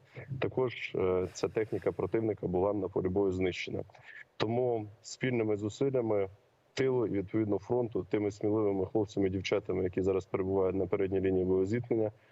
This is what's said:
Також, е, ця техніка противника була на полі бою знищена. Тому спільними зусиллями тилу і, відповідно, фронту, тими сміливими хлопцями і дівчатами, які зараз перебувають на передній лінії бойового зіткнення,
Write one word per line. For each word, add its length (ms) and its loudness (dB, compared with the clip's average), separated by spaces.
Також, 540 -2
е, 380 2
ця 160 -2
техніка 440 -2
противника 540 -2
була 260 2
на 160 -2
полі 200 -2
бою 240 2
знищена. 500 -2
Тому 500 0
спільними 540 0
зусиллями 720 0
тилу 320 2
і, 40 -2
відповідно, 480 0
фронту, 520 -2
тими 200 2
сміливими 560 0
хлопцями 400 0
і 40 0
дівчатами, 540 0
які 180 -2
зараз 240 2
перебувають 500 0
на 100 0
передній 340 0
лінії 240 2
бойового 220 2
зіткнення, 460 0